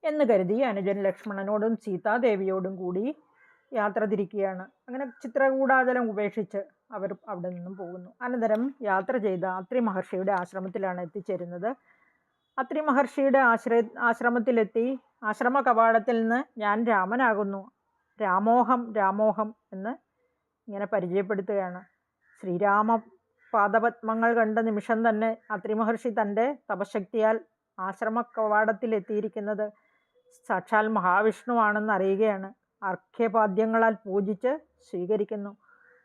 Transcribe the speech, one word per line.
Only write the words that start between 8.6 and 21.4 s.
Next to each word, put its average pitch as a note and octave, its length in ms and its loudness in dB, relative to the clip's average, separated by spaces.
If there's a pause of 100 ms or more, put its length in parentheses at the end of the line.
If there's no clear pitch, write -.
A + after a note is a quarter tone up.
യാത്ര G3 360 0
ചെയ്ത് F#3+ 300 -2
അത്രി F#3+ 320 -4
മഹർഷിയുടെ F#3+ 540 -2
ആശ്രമത്തിലാണ് F#3 680 -4
എത്തിച്ചേരുന്നത്. F3+ 680 -6 (880)
അത്രി C4 240 -4
മഹർഷിയുടെ C#4 580 4
ആശ്ര-, A#3 480 4 (120)
ആശ്രമത്തിലെത്തി A#3 840 2 (380)
ആശ്രമ A#3+ 380 0
കവാടത്തിൽ A3+ 560 4
നിന്ന് A3+ 220 2 (180)
"ഞാൻ G#3 260 0
രാമനാകുന്നു, G#3 800 0 (580)
രാമോഹം, A3 600 2 (120)
രാമോഹം" G#3+ 560 0 (220)
എന്ന് G3 200 -10 (760)
ഇങ്ങനെ G3+ 180 -8
പരിചയപ്പെടുത്തുകയാണ്. F#3+ 960 -4 (640)